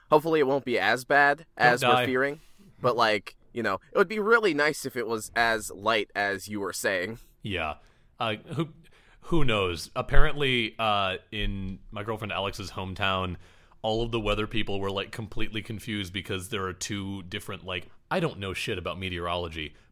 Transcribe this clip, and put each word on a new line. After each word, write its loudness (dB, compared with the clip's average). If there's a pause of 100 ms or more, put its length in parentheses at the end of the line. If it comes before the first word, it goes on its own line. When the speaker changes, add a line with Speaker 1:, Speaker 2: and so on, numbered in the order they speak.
Speaker 1:
hopefully 4
it 4
won't 0
be 0
as 2
bad 4 (120)
Speaker 2:
Don't 6
Speaker 1:
as 4
Speaker 2:
die. 4
Speaker 1:
we're 0
fearing. 0 (400)
But, 2
like, 0 (160)
you -4
know, 0 (180)
it 0
would 4
be -4
really 4
nice 0
if -8
it -4
was -4
as 2
light 0
as -2
you -6
were -4
saying. -2 (240)
Speaker 2:
Yeah. -4 (440)
Uh, -2 (200)
who, -4 (560)
who 6
knows? 2
Apparently, 4
uh, 2 (140)
in -4 (140)
my -10
girlfriend -6
Alex's -6
hometown, -2 (480)
all 0
of -2
the 0
weather 0
people -2
were, -2
like, -4
completely -2
confused -8
because -6
there -4
are -4
two -8
different, -12
like, -8 (220)
I -2
don't -4
know -6
shit -6
about -6
meteorology, -6 (160)